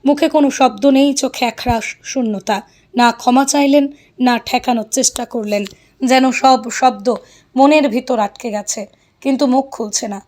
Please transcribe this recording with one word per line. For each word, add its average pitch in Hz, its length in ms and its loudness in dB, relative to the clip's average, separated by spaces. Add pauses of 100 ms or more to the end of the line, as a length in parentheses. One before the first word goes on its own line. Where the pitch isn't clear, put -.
মুখে 294 240 2
কোনো 294 200 2
শব্দ 247 360 0
নেই, 277 280 4
চোখে 262 320 -4
একরাশ 233 580 -4
শূন্যতা। 214 580 -4 (340)
না 240 160 2
ক্ষমা 254 340 0
চাইলেন, 285 420 2 (320)
না 247 200 2
ঠেকানোর 240 520 -4
চেষ্টা 254 340 -2
করলেন। 208 400 -6 (380)
যেন 262 280 4
সব 254 380 2
শব্দ 247 460 0 (400)
মনের 285 340 4
ভিতর 247 300 -2
আটকে 214 320 -6
গেছে, 202 340 -8 (360)
কিন্তু 269 260 0
মুখ 269 220 0
খুলছে 220 380 -8
না। 202 200 -10